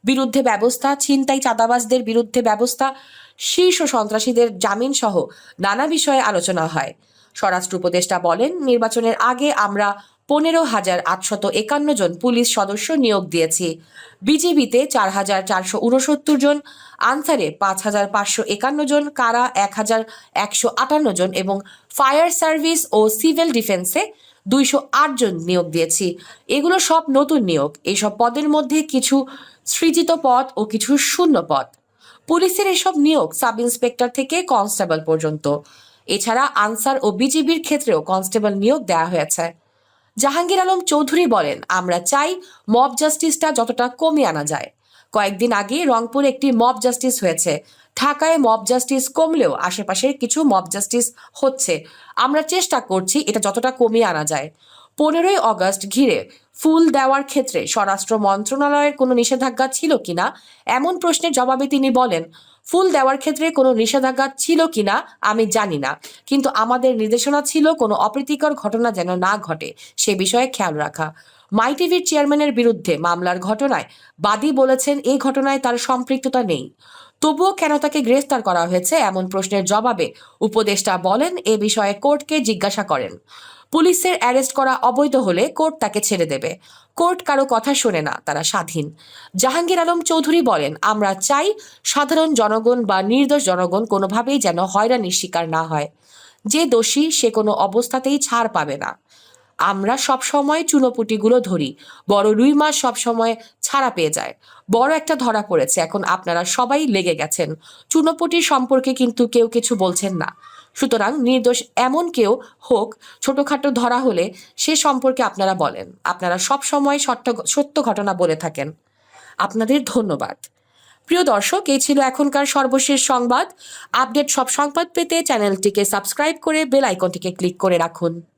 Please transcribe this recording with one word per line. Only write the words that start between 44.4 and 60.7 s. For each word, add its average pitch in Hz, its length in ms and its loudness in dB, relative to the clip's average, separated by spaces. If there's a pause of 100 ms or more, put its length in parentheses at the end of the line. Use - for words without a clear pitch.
যায়। - 160 -6 (460)
কয়েকদিন 202 380 0 (100)
আগে 226 160 -4 (140)
রংপুরে 233 420 2
একটি 277 140 -2 (140)
মব 240 220 4
জাস্টিস 247 400 0
হয়েছে। 160 300 0 (440)
ঢাকায় 294 480 2
মব 220 240 2
জাস্টিস 254 340 0 (140)
কমলেও 320 340 2 (160)
আশেপাশের 202 540 -2
কিছু 247 180 -2 (120)
মব 185 220 2
জাস্টিস 233 320 -2 (340)
হচ্ছে। 262 340 0 (500)
আমরা 285 180 2 (120)
চেষ্টা 370 240 0 (120)
করছি 190 280 -2 (120)
এটা 214 160 -2
যতটা 233 340 0
কমিয়ে 226 320 2
আনা 151 200 -4
যায়। 147 160 -4 (500)
পনেরোই 330 420 2 (120)
অগস্ট 190 300 0 (120)
ঘিরে 240 240 2 (400)
ফুল 320 260 4 (140)
দেওয়ার 269 340 2
ক্ষেত্রে 269 280 -2 (140)
স্বরাষ্ট্র 196 400 0 (120)
মন্ত্রণালয়ের 285 760 0
কোনো 254 200 2
নিষেধাজ্ঞা 262 480 0 (100)
ছিল 311 140 0 (140)
কিনা 175 200 -2 (420)
এমন 285 340 0